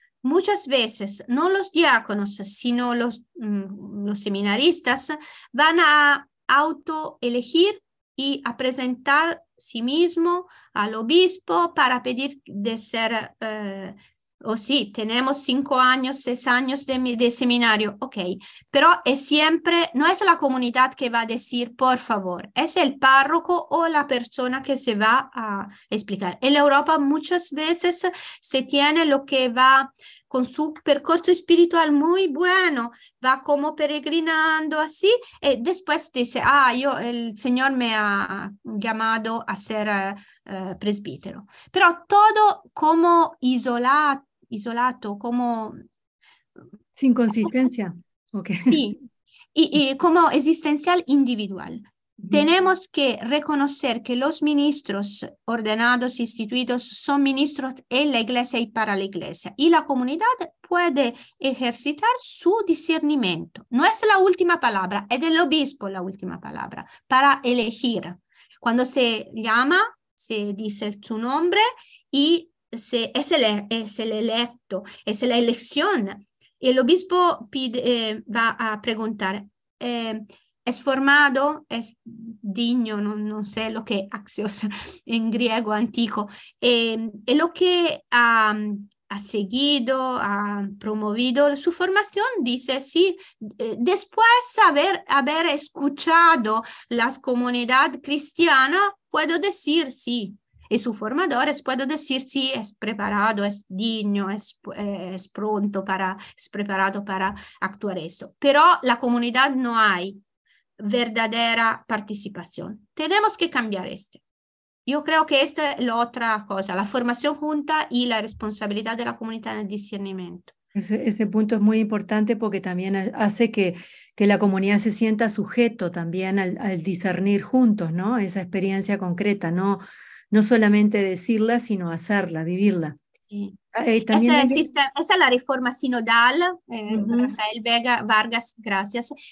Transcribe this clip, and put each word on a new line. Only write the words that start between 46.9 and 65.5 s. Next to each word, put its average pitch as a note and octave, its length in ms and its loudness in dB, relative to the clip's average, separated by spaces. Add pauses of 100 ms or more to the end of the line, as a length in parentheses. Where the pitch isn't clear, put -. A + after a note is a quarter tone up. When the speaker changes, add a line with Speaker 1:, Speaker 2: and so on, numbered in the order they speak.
Speaker 2:
Sin C4 200 4
consistencia. A3+ 800 0 (380)
Ok. G3 180 -8 (100)
Speaker 1:
Sí, B3+ 400 2 (540)
y, D4 360 2
y C4+ 60 -4
como E4 340 6
existencial D#4 760 2
individual. G#3+ 760 0 (360)
Speaker 2:
Ujú. G#3 100 -16
Speaker 1:
Tenemos F4+ 600 4
que B3+ 340 0
reconocer C#4 800 -2
que B3 120 -4
los C#4 280 -2
ministros C#4+ 840 0 (200)
ordenados, A#3 760 0
instituidos, A#3+ 600 -4
son - 400 0
ministros C4+ 520 0 (140)
en C#4+ 240 0
la A#3 80 2
iglesia B3 380 -2
y A#3 80 -2
para G#3 300 -2
la F#3+ 80 -2
iglesia. F3+ 520 -10
Y D#4 140 4
la D#4+ 160 6
comunidad C#4 400 -2 (420)
puede C#4+ 460 2 (240)
ejercitar C4+ 720 -2 (120)
su G#4 440 0
discernimiento. D4 1040 -2
No B3+ 140 2
es A4 220 2
la G#4 120 6
última F4+ 420 4
palabra, G3+ 480 -2
es B3 120 0
del E4 200 2
obispo C#4 480 0